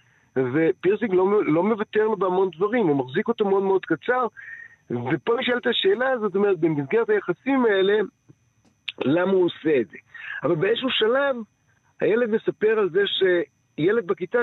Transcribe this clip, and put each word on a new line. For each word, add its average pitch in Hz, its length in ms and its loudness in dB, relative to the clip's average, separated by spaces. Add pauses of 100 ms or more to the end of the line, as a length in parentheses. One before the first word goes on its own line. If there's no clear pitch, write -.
(360)
ופירסיק 165 760 0
לא, 190 320 2
לא 151 180 2
מוותר 214 420 0
לו 220 120 0
בהמון 185 400 0
דברים, 208 300 0
הוא 143 100 2
מחזיק 135 320 -4
אותו 233 160 0
מאוד 196 180 2
מאוד 190 240 0
קצר, 247 400 -2 (640)
ופה 127 500 -2
נשאלת 240 260 -2
השאלה 233 440 0
הזאת, 214 220 -2
זאת 180 40 -2
אומרת, 196 220 2
במסגרת 160 520 0
היחסים 240 540 0
האלה, 202 360 2 (1040)
למה 175 280 2
הוא 185 120 4
עושה 151 360 0
את 110 80 -2
זה? - 100 -20 (440)
אבל 175 120 0
באיזשהו 233 360 -2
שלב, 262 460 0 (640)
הילד 220 300 0
מספר 214 480 0
על 196 120 0
זה 185 160 0
שילד 180 1000 -2
בכיתה 185 360 -4